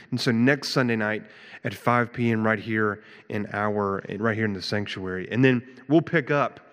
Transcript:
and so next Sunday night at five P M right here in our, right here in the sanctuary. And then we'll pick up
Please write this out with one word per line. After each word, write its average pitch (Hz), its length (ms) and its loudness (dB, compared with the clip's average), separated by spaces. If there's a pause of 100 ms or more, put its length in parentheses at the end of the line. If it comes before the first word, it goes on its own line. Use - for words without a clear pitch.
and 123 100 -2
so 131 120 0
next 127 380 2
Sunday 123 260 0
night 107 300 -4 (400)
at 117 80 -6
five 120 400 0
P 117 180 0
M 110 140 2
right 110 140 2
here 107 440 -2 (240)
in 107 240 -6
our, 104 520 -2 (160)
right 110 160 0
here 110 100 0
in 104 80 -2
the 92 80 -8
sanctuary. 95 720 -6
And 120 120 4
then 127 180 6 (280)
we'll 156 100 6
pick 156 320 0
up 139 300 0 (120)